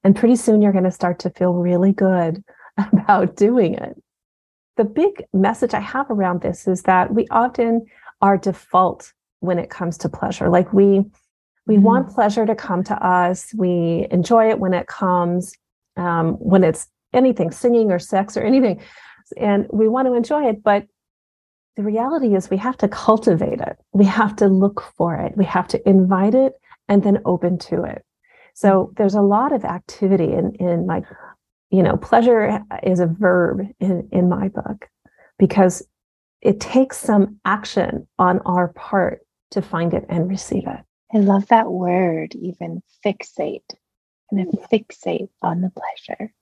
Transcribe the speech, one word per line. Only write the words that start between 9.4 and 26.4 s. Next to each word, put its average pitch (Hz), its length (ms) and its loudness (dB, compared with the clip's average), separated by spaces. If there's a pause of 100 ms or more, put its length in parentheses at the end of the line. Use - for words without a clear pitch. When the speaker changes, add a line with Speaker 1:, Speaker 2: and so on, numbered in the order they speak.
Speaker 1:
it - 100 -10
comes 170 300 -8
to 160 100 -6
pleasure. - 400 -4
Like, 185 240 2
we, 202 300 4 (600)
we 220 100 2
Speaker 2:
Mm-hmm. 196 80 8
Speaker 1:
want 233 260 4
pleasure 214 360 0
to 214 100 0
come 185 280 -4
to 208 120 -4 (100)
us. 180 500 0
We 175 560 0
enjoy 220 380 4
it 214 100 0
when 185 140 0
it - 140 -4
comes, 180 680 -2 (420)
um, 170 380 -2
when 185 300 2
it's 160 240 -2 (260)
anything, 247 380 0
singing 233 400 2
or 180 80 0
sex 196 380 -4
or - 40 -4
anything. 240 400 2 (560)
And 208 340 0
we 220 160 2
want 254 200 0
to 247 60 0
enjoy 277 360 0
it, 214 140 -6
but 202 220 0 (920)
the 208 80 -6
reality 233 520 0
is 190 140 -4
we 190 80 -2
have 247 200 -4
to 202 100 0
cultivate 214 760 0
it. - 160 -10 (160)
We 196 120 6
have 208 320 0
to 202 100 2
look 196 360 2 (120)
for 165 200 -2
it. - 200 -8
We 196 100 2
have 180 240 -4
to - 200 0
invite 196 460 4
it 262 180 2 (340)